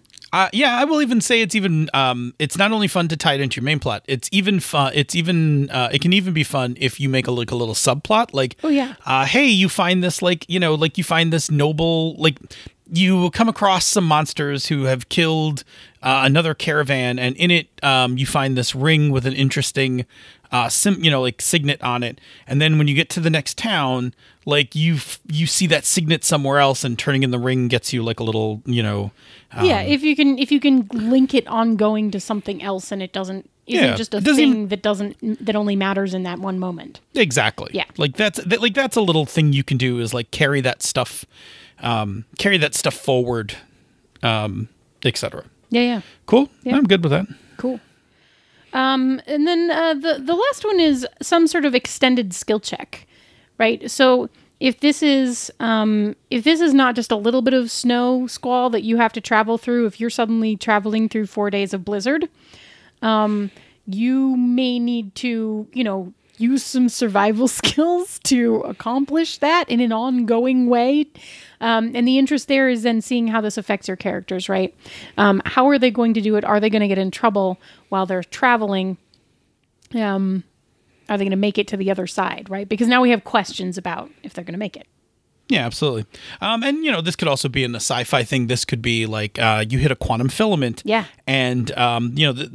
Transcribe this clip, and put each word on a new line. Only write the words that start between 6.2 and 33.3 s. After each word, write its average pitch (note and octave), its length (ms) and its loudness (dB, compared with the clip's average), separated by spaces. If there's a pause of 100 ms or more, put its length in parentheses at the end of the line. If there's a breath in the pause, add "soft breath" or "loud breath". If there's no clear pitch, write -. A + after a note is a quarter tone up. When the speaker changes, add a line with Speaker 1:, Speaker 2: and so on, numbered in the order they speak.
Speaker 1:
be D#3 100 0
fun B2+ 360 -4
if - 200 -4
you C#3 100 -4
make C3 180 0
a, B2+ 40 -2
like, A#2+ 200 -4
a B2+ 40 -2
little A#2 180 -4
subplot, G#3+ 600 0
like, C3 300 -2
Speaker 2:
Oh, D#4 60 0
yeah. C4+ 260 0 (100)
Speaker 1:
uh, C3 200 0
hey, B3 220 2
you F#3+ 220 4
find F3+ 340 0
this, F3 180 -2
like, F3+ 280 0
you F3+ 100 -2
know, D#3+ 160 2
like, D#3 220 -2
you F3+ 80 0
find E3 280 2
this D#3+ 160 -2
noble, D#3+ 680 0
like, D#3 200 2 (560 loud breath)
you F3+ 380 4
come A3+ 180 2
across G3 360 2
some F#3+ 200 2
monsters D3 640 0
who C#3+ 160 -2
have C3 260 -2
killed, D#3+ 540 0 (400 loud breath)
uh, C3+ 220 0
another D#3 280 2
caravan, C3 640 -2
and B2 180 -2
in F3 140 2
it, E3 160 2 (160)
um, B2+ 340 2
you C3 80 -2
find C3+ 320 0
this A#2+ 180 -2
ring D3 360 2
with B2+ 140 0
an C3+ 80 -2
interesting, C3 720 0 (460 loud breath)
uh, A#2+ 160 0
sim-, G3 360 2
you D#3+ 80 4
know, C3+ 100 2
like, B2 200 -2
signet C#3+ 400 0
on B2 220 -2
it. A#2+ 160 -8 (280 loud breath)
And C#3 140 0
then D#3 160 4
when D3+ 120 4
you C#3 60 2
get E3 160 0
to F3 100 -4
the D#3+ 80 2
next D#3 280 -2
town, C3 560 -2 (320 soft breath)
like, D3 300 -4
you D#3+ 200 0
f-, - 320 -8
you D#3 200 -2
see - 200 0
that D3+ 180 0
signet D#3+ 400 0
somewhere C#3+ 340 2
else, C3+ 240 2
and A#2+ 160 -4
turning C3+ 240 0
in B2+ 80 0
the B2 80 -2
ring B2+ 300 0
gets A#2+ 240 -2
you, A#2+ 100 -2
like, A#2 160 -4
a A#2 40 -6
little, A2 420 -2
you A#2+ 180 0
know, G2+ 280 -4 (500 loud breath)
Speaker 2:
Yeah, D4 180 2
Speaker 1:
um, - 80 -4
Speaker 2:
if C#4+ 160 0
you D4+ 140 2
can, C#4 200 4
if B3+ 140 -4
you C#4+ 80 4
can C4 320 2
link B3 420 2
it C4+ 140 0
ongoing G#3+ 640 0
to G3 80 -6
something G3+ 420 -8
else, F#3+ 300 -8
and G3 100 -6
it F#3 120 -10
doesn't, F#3+ 360 -8 (180)